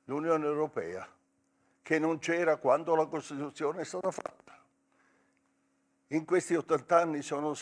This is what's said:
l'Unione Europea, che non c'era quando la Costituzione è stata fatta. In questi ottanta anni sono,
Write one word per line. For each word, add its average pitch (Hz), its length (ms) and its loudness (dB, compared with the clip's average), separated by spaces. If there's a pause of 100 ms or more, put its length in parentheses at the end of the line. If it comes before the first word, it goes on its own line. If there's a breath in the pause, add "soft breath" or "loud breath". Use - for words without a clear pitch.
l'Unione 156 420 0
Europea, 120 600 -2 (760)
che 160 160 2
non 160 200 0
c'era 170 380 2
quando 156 380 2
la 156 100 4
Costituzione 147 800 -6
è - 20 -8
stata 185 260 -4
fatta. - 480 -10 (1500)
In 160 180 -2
questi 175 300 0
ottanta 170 480 4
anni 151 180 -2
sono, 147 420 -4